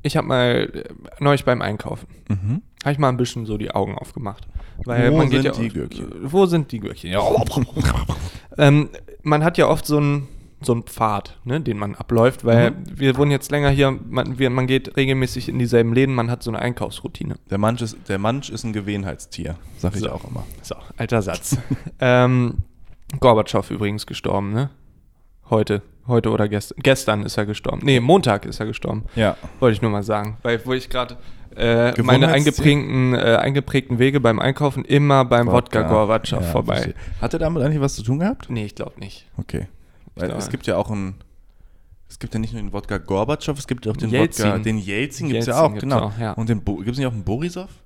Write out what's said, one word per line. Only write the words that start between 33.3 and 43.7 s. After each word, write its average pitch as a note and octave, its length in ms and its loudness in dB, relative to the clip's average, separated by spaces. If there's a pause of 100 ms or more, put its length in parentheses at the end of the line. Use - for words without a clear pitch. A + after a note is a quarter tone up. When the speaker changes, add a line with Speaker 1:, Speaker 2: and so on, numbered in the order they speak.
Speaker 1:
eingeprägten C3+ 600 -2
Wege C3+ 200 4
beim A#2 200 2
Einkaufen C3+ 440 0
immer C#3 400 4
beim A#2+ 240 4
Wodka A#2+ 320 2
Speaker 2:
Wodka. - 40 2
Speaker 1:
Gorbatschow G#2+ 580 2
Speaker 2:
Ja, F2 60 -2
Speaker 1:
vorbei. - 280 0
Speaker 2:
verstehe. - 200 -4 (260)
Hat A#2 120 -2
er - 60 -2
damit D#3+ 240 0
eigentlich D3+ 180 2
was C#3 140 0
zu G#2+ 80 -10
tun B2+ 160 0
gehabt? G#3+ 300 -4
Speaker 1:
Nee, A2+ 160 -6
ich G2 100 -14
glaub - 240 -10
nicht. - 280 -16 (100)
Speaker 2:
Okay. - 300 -6 (480)
Speaker 1:
Ich - 60 -8
Speaker 2:
Weil F2 80 -2
Speaker 1:
glaub - 100 -6
Speaker 2:
es G2+ 60 -6
Speaker 1:
nicht. - 60 -8
Speaker 2:
gibt - 160 -6
ja G2 100 2
auch G2+ 120 0
ein, F#2+ 260 -6 (920)
es - 100 -20
gibt - 140 -10
ja A2 60 -2
nicht A2 140 -6
nur A2+ 80 -8
den F#2+ 120 -6
Wodka G2+ 240 -6
Gorbatschow, A#2 600 -2
es C#3 100 -12
gibt B2 200 -6